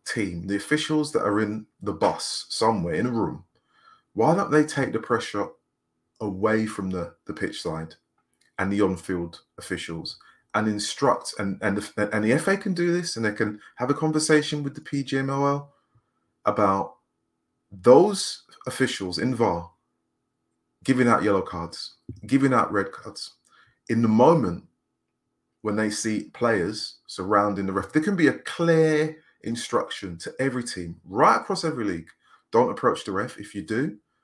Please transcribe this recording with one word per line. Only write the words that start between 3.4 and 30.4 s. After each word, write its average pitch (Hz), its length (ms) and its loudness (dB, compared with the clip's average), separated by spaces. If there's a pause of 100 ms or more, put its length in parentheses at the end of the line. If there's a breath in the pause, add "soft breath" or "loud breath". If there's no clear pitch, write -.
why 127 200 4
don't 196 160 -2
they 151 140 6
take 135 280 -4
the 110 60 -2
pressure 110 500 -2 (720)
away 107 460 0
from 95 240 -6
the, 87 240 -6 (100)
the - 80 -10
pitch - 300 -6
side 80 320 -8 (640)
and 98 120 -2
the 101 120 2
on-field 90 580 -2 (180)
officials - 600 -10 (360 soft breath)
and 110 140 0
instruct, - 680 -2
and, 98 240 -4
and 101 160 0
the, - 340 -4
and 107 100 0
the 110 100 4
F 165 160 2
A 196 100 2
can 190 160 -4
do 175 180 0
this, 170 240 -4
and 113 80 -4
they 104 80 0
can 107 260 -2 (180 loud breath)
have 123 120 -6
a 139 60 2
conversation 151 680 2
with 139 120 -8
the - 80 -14
P 139 200 -4
G 135 140 -4
M 135 140 -2
O 139 160 0
L 143 260 -2 (720)
about 98 520 2 (720)
those 139 720 6 (240)
officials 101 520 -2
in 123 160 0
var 90 360 0 (1120)
giving 127 240 4
out 107 140 4
yellow 101 180 4
cards, - 540 -10 (320)
giving 135 260 2
out 110 200 2
red 98 200 0
cards. - 440 -16 (520 soft breath)
In 117 140 2
the 113 60 4
moment 113 560 4 (960)
when 104 140 -2
they 107 120 0
see 107 360 -4 (100)
players 110 640 -2 (100)
surrounding 101 600 0
the 95 60 -4
ref, 92 200 -4
there 156 100 2
can 202 140 0
be 165 100 4
a - 140 4
clear 156 760 2 (280 soft breath)
instruction 107 760 -4
to - 220 -12